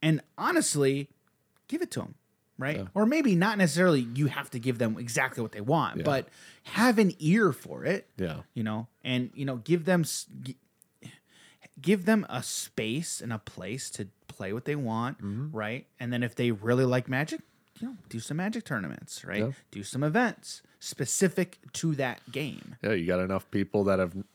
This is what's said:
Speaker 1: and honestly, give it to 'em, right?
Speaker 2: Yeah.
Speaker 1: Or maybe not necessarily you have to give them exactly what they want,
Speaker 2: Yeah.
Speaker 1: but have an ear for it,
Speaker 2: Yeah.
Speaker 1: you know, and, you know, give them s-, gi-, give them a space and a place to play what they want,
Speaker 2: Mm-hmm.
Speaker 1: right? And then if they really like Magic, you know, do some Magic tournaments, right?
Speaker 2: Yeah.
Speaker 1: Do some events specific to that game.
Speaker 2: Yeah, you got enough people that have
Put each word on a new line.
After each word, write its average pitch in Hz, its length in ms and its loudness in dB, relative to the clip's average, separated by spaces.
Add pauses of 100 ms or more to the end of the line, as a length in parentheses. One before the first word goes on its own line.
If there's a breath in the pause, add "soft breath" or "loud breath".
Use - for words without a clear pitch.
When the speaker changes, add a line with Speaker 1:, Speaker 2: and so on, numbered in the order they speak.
Speaker 1:
and 156 200 4 (160)
honestly, 143 720 2 (580)
give 330 140 -4
it 349 100 -6
to 113 100 -4
'em, - 140 -10 (420)
right? 143 200 -2
Speaker 2:
Yeah. 98 160 -6
Speaker 1:
Or 208 120 4
maybe 269 300 4
not 202 220 4
necessarily 170 440 6 (140)
you 143 120 4
have 135 240 -4
to 127 80 -6
give 123 180 0
them 113 200 2
exactly 120 460 -2
what 110 80 -6
they 104 100 -10
want, 131 360 2
Speaker 2:
Yeah. 160 60 -4
Speaker 1:
but 143 260 0 (340 loud breath)
have 226 340 4
an 202 220 6
ear 180 320 6
for 65 340 -8
it, 185 220 -2 (100)
Speaker 2:
Yeah. 85 240 -4 (120)
Speaker 1:
you 120 100 -4
know, 110 240 -4 (160)
and, 127 320 -2
you 139 100 -6
know, 131 120 -4
give 156 280 0
them 180 160 4
s-, - 240 -4 (160)
gi-, 127 160 -12 (1200 soft breath)
give 180 240 4
them 214 240 4
a 123 120 -4
space - 800 -4
and 117 100 -6
a 110 60 -4
place 107 540 -10
to 101 160 -8 (200)
play 95 260 -8
what 120 120 -6
they 147 100 -2
want, 120 440 -4
Speaker 2:
Mm-hmm. 117 360 -6
Speaker 1:
right? 110 300 -6 (140)
And 123 120 -6
then 120 120 0
if 117 120 -4
they 120 160 2
really 117 340 2
like 123 220 2
Magic, 147 340 -2 (380)
you 233 100 -8
know, 254 80 -14 (120)
do 113 100 -6
some 143 180 -6
Magic 214 280 -4
tournaments, - 580 -6
right? 90 160 -4
Speaker 2:
Yeah. 117 120 0 (200)
Speaker 1:
Do 98 120 -10
some 131 200 -4
events 208 580 -2 (180 soft breath)
specific - 800 0 (140)
to 165 220 0
that 131 260 -2 (100)
game. - 500 -8
Speaker 2:
Yeah, 107 120 0
you 87 120 0
got 90 140 2
enough 92 320 -2
people 101 340 2
that 95 140 4
have 90 140 0 (220)